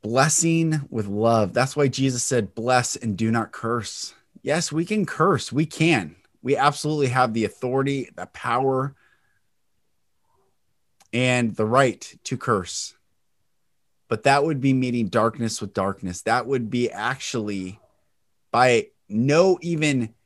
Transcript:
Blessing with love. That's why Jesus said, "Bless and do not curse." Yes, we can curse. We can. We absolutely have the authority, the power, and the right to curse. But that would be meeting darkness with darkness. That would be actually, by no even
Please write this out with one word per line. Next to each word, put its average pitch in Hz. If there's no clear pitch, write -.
Blessing 156
with 110
love. 104
That's 131
why 143
Jesus 131
said, 117
"Bless 123
and 110
do 110
not 113
curse." -
Yes, 160
we 156
can 202
curse. 165
We 151
can. 139
We 131
absolutely 147
have 123
the 113
authority, 131
the 90
power, 131
and 123
the 110
right 123
to -
curse. -
But 110
that 143
would 151
be 135
meeting 123
darkness 113
with 101
darkness. 95
That 117
would 123
be 120
actually, 104
by 120
no 151
even 151